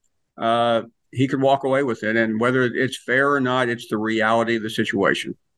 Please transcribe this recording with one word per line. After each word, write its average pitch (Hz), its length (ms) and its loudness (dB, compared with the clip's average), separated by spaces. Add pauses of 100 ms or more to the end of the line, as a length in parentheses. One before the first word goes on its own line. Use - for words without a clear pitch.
(380)
uh, 117 440 2 (280)
he 131 180 0
could 135 140 -2
walk 135 220 2
away 135 180 0
with 113 220 -4
it. 110 120 0
And 110 240 0
whether 127 240 2
it's 123 320 -2
fair 139 360 0
or 143 80 0
not, 127 280 0
it's 120 200 -6
the 110 100 -4
reality 110 580 0
of 107 60 -4
the 110 80 -6
situation. 98 640 -2 (220)